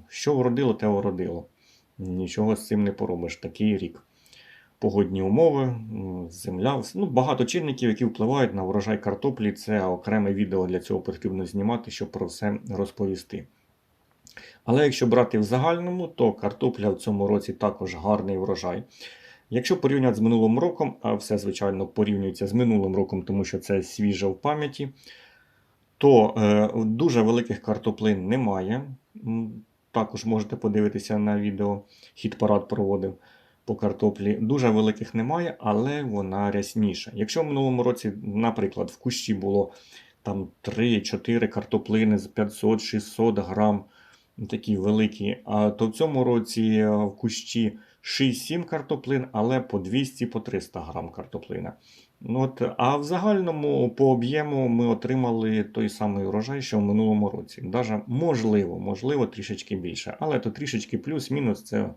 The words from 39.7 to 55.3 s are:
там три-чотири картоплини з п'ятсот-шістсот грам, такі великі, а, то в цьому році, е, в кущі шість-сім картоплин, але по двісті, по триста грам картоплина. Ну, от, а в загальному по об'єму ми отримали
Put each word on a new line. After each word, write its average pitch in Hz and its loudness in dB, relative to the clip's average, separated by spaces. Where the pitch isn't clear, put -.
там 98 -6
три-чотири 113 0
картоплини 107 0
з 90 -4
п'ятсот-шістсот 107 0
грам, 101 0
такі 107 -2
великі, 104 0
а, 104 2
то 113 0
в 110 -2
цьому 143 0
році, 117 0
е, 107 4
в 104 0
кущі 110 -4
шість-сім 151 -2
картоплин, 139 -2
але 117 2
по 110 -4
двісті, 123 -2
по 113 -4
триста - -8
грам 82 -10
картоплина. - -10
Ну, 123 -2
от, 131 -2
а 135 2
в 143 -4
загальному 160 0
по 135 4
об'єму 135 0
ми 117 2
отримали 113 0